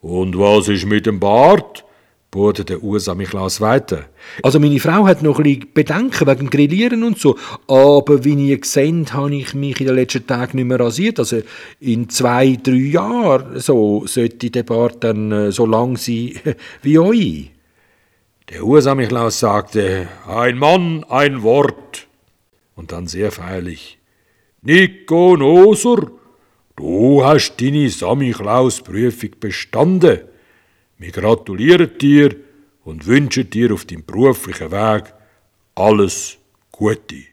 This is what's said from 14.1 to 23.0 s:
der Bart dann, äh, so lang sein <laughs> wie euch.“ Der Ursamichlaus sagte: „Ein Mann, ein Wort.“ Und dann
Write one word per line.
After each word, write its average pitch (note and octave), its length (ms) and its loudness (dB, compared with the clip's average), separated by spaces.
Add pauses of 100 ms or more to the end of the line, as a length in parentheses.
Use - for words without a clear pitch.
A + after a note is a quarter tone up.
der A#2+ 140 -4
Bart A#2 400 -2
dann, G#2+ 280 -4
äh, G#2 200 -2
so A2+ 140 0
lang A#2 320 0
sein A#2+ 460 -8
<laughs> - 380 -10
wie D3+ 160 2
euch.“ D#3+ 540 0 (1000)
Der - 140 -14
Ursamichlaus B2+ 760 0
sagte: G2+ 680 -2 (180)
„Ein A#2+ 320 -4
Mann, E3 460 -2
ein C3+ 400 -2
Wort.“ B2+ 640 -2 (680)
Und E2 180 -18
dann E2+ 140 -12